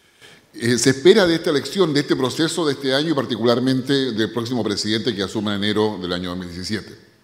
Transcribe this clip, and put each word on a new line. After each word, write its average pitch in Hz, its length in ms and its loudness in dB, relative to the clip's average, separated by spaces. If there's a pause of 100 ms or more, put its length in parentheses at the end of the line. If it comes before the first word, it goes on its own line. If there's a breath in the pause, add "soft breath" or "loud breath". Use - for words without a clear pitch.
(540 loud breath)
eh, 117 240 0
se 131 140 4
espera 180 360 6
de 165 80 4
esta 165 140 -2
elección, 160 440 0
de 139 60 2
este - 160 0
proceso 151 500 -2
de 143 80 0
este 131 200 -2
año 151 180 0
y - 20 2
particularmente 127 1000 0
del 107 180 -2
próximo 117 320 -4
presidente 104 520 -2
que 98 80 -2
asuma 104 320 -4
en 98 80 -4
enero 107 380 0
del 90 120 -4
año 90 160 -4
dos 90 100 -8
mil 90 100 -10
diecisiete. 92 480 -8 (260)